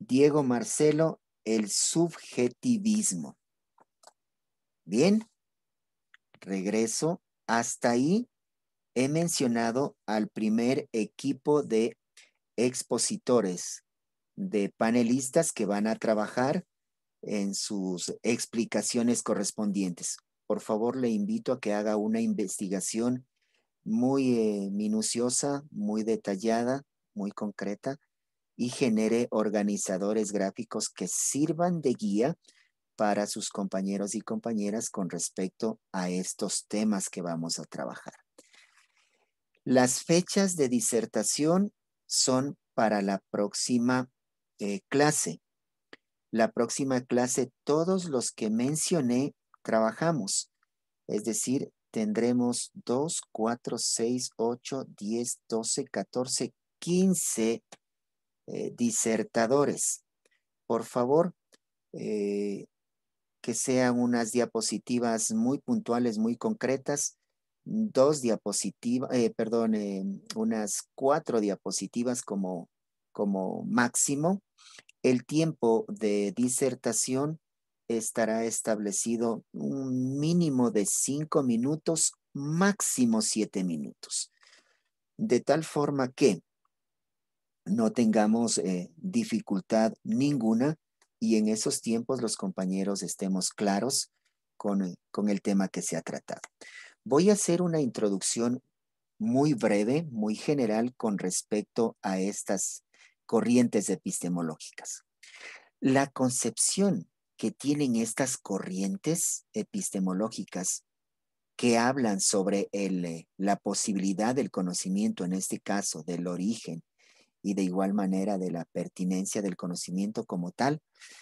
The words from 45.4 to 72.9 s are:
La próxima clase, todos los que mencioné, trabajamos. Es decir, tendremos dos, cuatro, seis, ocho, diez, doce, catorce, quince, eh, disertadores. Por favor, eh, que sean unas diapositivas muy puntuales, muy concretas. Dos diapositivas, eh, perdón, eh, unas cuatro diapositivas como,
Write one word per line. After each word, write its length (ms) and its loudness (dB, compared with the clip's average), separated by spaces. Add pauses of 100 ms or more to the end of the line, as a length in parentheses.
La 200 2
próxima 500 0
clase, 520 0 (120)
todos 420 2
los 260 -2
que 180 -4
mencioné, 840 0 (280)
trabajamos. 880 0 (560)
Es 180 -4
decir, 480 -2 (180)
tendremos 840 0
dos, 480 -2 (100)
cuatro, 460 -2
seis, 580 -2
ocho, 480 -4 (140)
diez, 500 -4
doce, 360 -2
catorce, 680 -4 (260)
quince, 840 2 (840)
eh, 300 -6
disertadores. 1300 0 (640)
Por 180 -2
favor, 500 2 (580)
eh, 720 -2 (720)
que 140 -4
sean 440 2
unas 340 0
diapositivas 1000 0
muy 280 2
puntuales, 580 0
muy 180 0
concretas. 800 -2 (480)
Dos 560 2
diapositivas, 960 -2
eh, 200 2
perdón, 400 0
eh, 300 -2 (300)
unas 600 -2
cuatro 460 2
diapositivas 840 -2
como, 460 -6 (440)